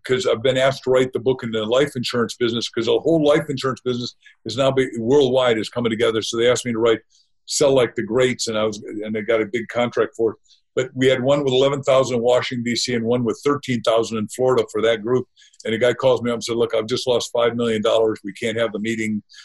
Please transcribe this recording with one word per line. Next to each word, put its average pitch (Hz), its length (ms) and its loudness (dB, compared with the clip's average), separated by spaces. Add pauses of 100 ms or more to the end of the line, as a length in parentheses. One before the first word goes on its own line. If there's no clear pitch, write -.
'cause 127 200 0
I've 120 180 0
been 131 140 2
asked 131 280 0
to 127 60 0
write 131 220 2
the 131 60 -2
book 131 240 -2
in 117 80 -6
the 110 140 -2
life 131 320 2
insurance 120 400 -4
business, 117 320 -2
'cause 113 180 -4
the 117 140 2
whole 156 260 2
life 156 220 4
insurance 131 360 -6
business 123 300 -6 (300)
is 110 120 -8
now 135 140 2
be-, 131 180 0 (100)
worldwide 123 600 4
is 101 100 -4
coming 120 220 -4
together. 113 320 0
So - 140 -6
they 117 120 2
asked 120 160 2
me 123 80 -4
to 110 60 -4
write 113 220 2 (460)
Sell 139 280 2
Like 123 220 2
the 110 80 -4
Greats, 123 420 0
and 110 100 -2
I 107 80 0
was, 107 160 -4 (240)
and 107 100 -8
they 107 80 -4
got 110 200 2
a 101 40 -4
big 110 200 -6
contract 117 500 -2
for 113 140 2
it. - 60 -6 (380)
But 127 200 -2
we 127 140 0
had 123 140 2
one 143 220 2
with 131 80 0
eleven 135 300 2
thousand 131 340 2
in 113 60 0
Washington, 123 420 0
D 120 120 -2
C, 123 180 -2
and 113 100 -2
one 120 200 0
with 104 200 -2
thirteen 131 380 -2
thousand 113 340 0
in 107 120 -4
Florida 127 440 2
for 107 80 -4
that 113 220 2
group. 127 240 -2 (400)
And 113 80 -2
a 113 40 -2
guy 123 140 2
calls 123 300 2
me 120 80 -2
up 117 60 -2
and 110 80 -8
said, 117 120 -4
"Look, 113 180 0
I've 110 120 0
just 117 200 -4
lost 120 240 0
five 117 260 0
million 113 260 -2
dollars. 110 420 2
We 98 80 -10
can't 113 240 -6
have 113 160 -2
the 104 60 -6
meeting. 110 440 -4 (220)